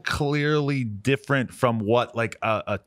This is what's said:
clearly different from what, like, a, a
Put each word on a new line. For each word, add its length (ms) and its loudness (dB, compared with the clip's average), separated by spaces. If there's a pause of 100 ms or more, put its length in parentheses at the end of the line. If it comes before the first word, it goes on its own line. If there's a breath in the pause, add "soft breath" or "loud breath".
clearly 800 0
different 680 0
from 280 2
what, 340 2
like, 280 -2
a, 240 0
a 200 -4